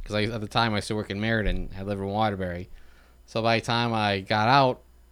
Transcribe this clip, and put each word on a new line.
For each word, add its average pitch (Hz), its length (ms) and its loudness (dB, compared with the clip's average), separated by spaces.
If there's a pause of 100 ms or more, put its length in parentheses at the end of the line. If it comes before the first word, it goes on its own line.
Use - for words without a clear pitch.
'cause 107 140 -6
I, 107 60 2
at 110 180 -2
the 104 80 -8
time, 113 240 2
I 104 80 0
still 107 160 -4
work 104 140 -6
in 98 100 -4
Meriden. 98 480 0 (100)
I 95 40 -8
live 98 180 -4
in 98 60 -4
Waterbury. 95 640 -2 (560)
So 113 160 -4
by 113 180 4
the - 40 -14
time 117 280 0
I 104 280 0
got 107 280 2
out, 131 320 4 (320)